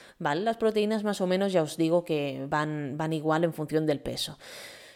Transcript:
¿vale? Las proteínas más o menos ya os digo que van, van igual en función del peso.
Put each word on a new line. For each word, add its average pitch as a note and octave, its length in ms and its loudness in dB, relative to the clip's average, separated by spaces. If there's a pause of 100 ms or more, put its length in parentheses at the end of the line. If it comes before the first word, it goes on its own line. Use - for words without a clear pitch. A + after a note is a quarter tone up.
(200)
¿vale? D#3 220 0
Las A3+ 160 0
proteínas G#3+ 460 2
más G#3 180 -2
o F#3 40 2
menos F#3+ 260 2
ya F3 120 4
os D3+ 120 -4
digo E3 300 4
que C#3+ 420 -2
van, D3+ 500 -2
van D#3+ 160 -2
igual D#3 300 2
en E3 100 0
función D#3 340 0
del C#3+ 120 0
peso. - 380 -6 (580)